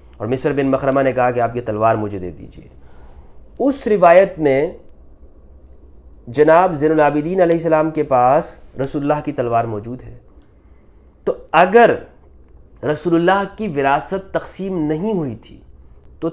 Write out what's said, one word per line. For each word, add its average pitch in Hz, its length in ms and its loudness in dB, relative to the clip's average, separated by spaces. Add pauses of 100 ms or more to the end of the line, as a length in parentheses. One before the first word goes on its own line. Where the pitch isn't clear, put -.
(220)
और 107 60 -8
मिस्र 131 260 -2
बिन 135 160 -2
मखरमा 135 340 0
ने 131 100 0
कहा 123 180 0
कि 120 80 -4
आप 117 160 -2
ये 120 80 -6
तलवार 110 340 0
मुझे 101 220 -6
दे 90 120 -10
दीजिए। - 380 -20 (880)
उस 269 280 -2
रिवायत 185 520 6
में 147 360 0 (1500)
जनाब 160 460 4
ज़ैनुल 156 260 2
आबिदीन 151 400 0
अलैहिस्सलाम 160 500 0
के 156 140 -2
पास 135 560 0 (160)
रसूलुल्लाह 143 440 -4
की 147 120 -8
तलवार 117 340 -2
मौजूद 113 340 -10
है। - 180 -18 (1080)
तो - 40 -2 (240)
अगर 190 420 6 (880)
रसूलुल्लाह 170 580 0 (100)
की 214 160 -8
विरासत 143 640 -4
तकसीम 185 500 -6
नहीं 160 300 -4
हुई 147 280 -6
थी - 200 -20 (600)
तो 165 120 -4